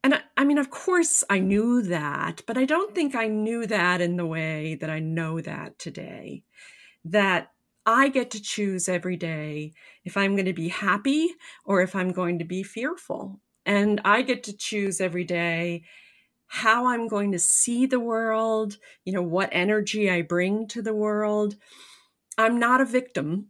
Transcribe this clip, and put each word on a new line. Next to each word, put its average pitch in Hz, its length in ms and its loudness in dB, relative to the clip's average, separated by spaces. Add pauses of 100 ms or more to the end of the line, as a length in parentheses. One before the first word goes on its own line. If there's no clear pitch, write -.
And 269 120 6
I, - 60 0 (160)
I 269 80 4
mean, 285 140 4
of 269 120 -2
course - 600 2
I 196 80 4
knew 214 440 2
that, 156 640 -4
but 233 120 -2
I 262 60 4
don't 349 300 0
think 294 200 0
I 226 140 0
knew 220 380 -2
that 180 340 2
in 175 160 2
the 175 100 -2
way 160 540 -4
that 160 100 -6
I 156 80 -4
know 160 420 -4
that 156 380 -12
today, - 640 -12 (640)
that 190 480 2 (320)
I 254 240 6
get 254 240 -2
to 208 100 -10
choose 190 460 -4
every 180 280 -2
day 151 560 -8 (320)
if 180 120 -6
I'm 196 200 2
gonna 190 160 0
be 165 160 -4
happy 233 600 0 (340)
or 190 180 4
if 185 120 0
I'm 185 180 0
going 175 280 -2
to 175 40 -4
be 180 180 -6
fearful. 220 760 -8 (240)
And 208 400 4
I 214 180 4
get 254 220 -2
to 202 120 -12
choose 202 440 -4
every 180 240 -2
day 170 600 -2 (600)
how 233 400 2
I'm 233 220 0
going 202 240 0
to 180 60 -2
see 240 480 2
the 254 140 2
world, 220 800 -2 (260)
you 185 80 -4
know, 185 100 -2
what 180 300 0
energy 208 580 2
I 175 120 2
bring 190 460 0
to 233 140 -8
the 220 120 -2
world. 208 640 0 (840)
I'm 226 200 4
not 254 240 4
a - 20 4
victim. 208 640 -2